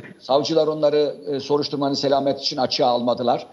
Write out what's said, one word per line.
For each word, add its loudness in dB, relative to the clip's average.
<clears throat> -20
Savcılar 2
onları, 2
e, -2
soruşturmanın -2
selamet 0
için -4
açığa 2
almadılar 0